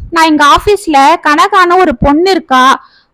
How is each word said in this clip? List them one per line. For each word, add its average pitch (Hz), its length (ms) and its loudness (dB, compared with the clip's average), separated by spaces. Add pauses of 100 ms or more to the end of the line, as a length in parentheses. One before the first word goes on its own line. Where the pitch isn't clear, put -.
(100)
நான் 330 200 0
எங்க 294 160 0
ஆபீஸ்ல 330 520 0 (220)
கனகான 349 580 0
ஒரு 349 180 0
பொண்ணு 320 340 0
இருக்கா, 262 320 -2 (520)